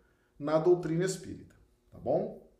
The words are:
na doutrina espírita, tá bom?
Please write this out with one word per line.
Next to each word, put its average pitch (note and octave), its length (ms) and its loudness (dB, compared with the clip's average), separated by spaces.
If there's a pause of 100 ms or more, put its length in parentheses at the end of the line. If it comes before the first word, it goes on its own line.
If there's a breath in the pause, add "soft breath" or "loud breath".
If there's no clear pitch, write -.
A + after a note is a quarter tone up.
(380 soft breath)
na D3+ 180 0
doutrina E3+ 480 4
espírita, - 500 -8 (360)
tá F2 80 -20
bom? D3 500 -4 (120)